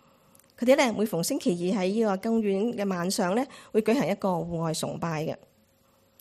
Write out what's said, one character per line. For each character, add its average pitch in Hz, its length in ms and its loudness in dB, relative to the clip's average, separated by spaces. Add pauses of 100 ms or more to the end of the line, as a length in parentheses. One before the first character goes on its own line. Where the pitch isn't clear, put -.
(580)
佢 - 60 -4
哋 254 120 6
呢， 262 200 2
每 202 80 0
逢 175 180 -2
星 277 160 -2
期 277 120 0
二 180 320 0
喺 180 60 2
呢 220 160 0
個 202 260 0
公 226 100 2
園 208 340 0
嘅 202 140 -2
晚 180 220 -2
上 190 240 0
呢， 247 100 0 (280)
會 214 100 2
舉 214 100 2
行 226 140 2
一 180 80 0
個 202 140 -2
戶 170 280 -2
外 165 160 -2
崇 151 260 -6
拜 165 260 -4
嘅。 156 120 -6 (840)